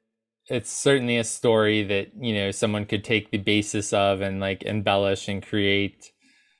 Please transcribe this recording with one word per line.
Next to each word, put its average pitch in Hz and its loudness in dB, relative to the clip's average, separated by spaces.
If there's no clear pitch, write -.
it's 123 -4
certainly 123 2
a 113 0
story 110 2
that, 98 -2
you 117 -2
know, 101 0
someone 104 -2
could 101 -2
take 110 0
the 113 -2
basis 104 0
of 101 2
and, 98 -4
like, 98 -4
embellish 101 0
and 98 -8
create 98 -2